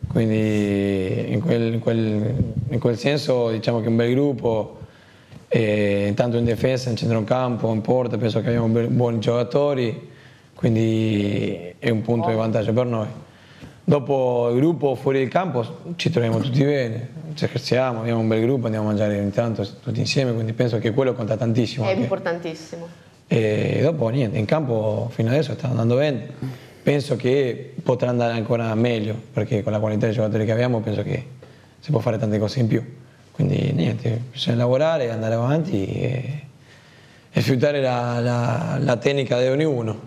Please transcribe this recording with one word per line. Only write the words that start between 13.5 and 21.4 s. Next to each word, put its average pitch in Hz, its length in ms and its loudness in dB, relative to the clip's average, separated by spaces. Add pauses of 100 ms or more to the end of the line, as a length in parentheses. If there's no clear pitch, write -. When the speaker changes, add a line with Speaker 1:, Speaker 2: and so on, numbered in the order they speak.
Speaker 1:
Dopo 127 680 2
il 120 60 2
gruppo 147 380 2
fuori 135 240 0
il 131 80 0
campo 139 360 0 (320)
ci - 140 -2
troviamo 113 300 2
tutti 127 240 2
bene, 123 460 0 (240)
ci 147 140 -4
scherziamo, 123 520 0
abbiamo 117 220 0
un 113 60 2
bel 110 140 2
gruppo, 120 240 2
andiamo 110 200 -2
a 107 40 0
mangiare 104 300 2
ogni 101 120 0
tanto 110 360 -2 (140)
tutti 113 180 -4
insieme, 120 340 0
quindi 113 200 -4
penso 120 240 0
che 110 160 0
quello 131 200 2
conta 110 220 -2
tantissimo 113 500 0